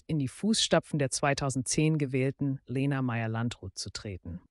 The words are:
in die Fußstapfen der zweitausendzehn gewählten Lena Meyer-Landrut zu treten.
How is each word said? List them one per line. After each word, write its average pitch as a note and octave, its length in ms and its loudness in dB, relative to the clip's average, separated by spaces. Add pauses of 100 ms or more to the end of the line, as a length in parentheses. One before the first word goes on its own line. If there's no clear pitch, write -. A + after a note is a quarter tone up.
in D#3+ 100 0
die C3+ 120 0
Fußstapfen - 680 2
der C#3 140 2
zweitausendzehn C#3+ 840 2
gewählten C3+ 680 0
Lena C3+ 360 0
Meyer-Landrut A2+ 760 -2
zu - 140 -8
treten. F2+ 480 -8 (120)